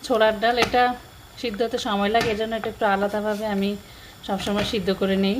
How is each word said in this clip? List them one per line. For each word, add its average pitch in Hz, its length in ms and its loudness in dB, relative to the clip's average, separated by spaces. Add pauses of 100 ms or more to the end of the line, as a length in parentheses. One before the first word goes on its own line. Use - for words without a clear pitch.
ছোলার 220 360 4
ডাল, 233 180 2
এটা 247 260 2 (540)
সিদ্ধ 214 240 -6
হতে 233 160 -2
সময় 202 320 0
লাগে, 233 220 2
এজন্য 220 240 -4
এটা 220 140 -4
একটু 214 160 -4
আলাদাভাবে 208 600 0
আমি 196 240 0 (540)
সবসময় 202 420 -2
সিদ্ধ 196 280 -2
করে 190 240 0
নিই। 196 220 2